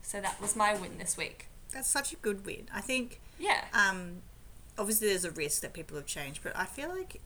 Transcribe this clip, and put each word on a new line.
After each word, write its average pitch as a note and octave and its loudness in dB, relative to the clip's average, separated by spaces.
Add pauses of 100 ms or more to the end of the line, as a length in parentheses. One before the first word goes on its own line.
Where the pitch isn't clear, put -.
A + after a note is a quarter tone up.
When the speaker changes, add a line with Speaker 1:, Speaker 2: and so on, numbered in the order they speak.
Speaker 1:
So - -4
that F#3+ -2
was G3+ 2
my G#3+ 8
win F#3 -4
this - 0
week. - -4 (240)
Speaker 2:
That's C4 0
such C#4 2
a - -8
good G3 0
win. - -6
I G3+ -4
think, B3+ 0 (180)
Speaker 1:
Yeah. - 4 (100)
Speaker 2:
um, F#3 4 (560)
obviously G#3+ 4
there's F3+ 4
a E3+ 0
risk D3+ 0
that - -6
people D#3+ -8
have C#3 -8
changed, C#3+ -4
but - -4
I F#3 2
feel C#4+ -6
like F#4 -6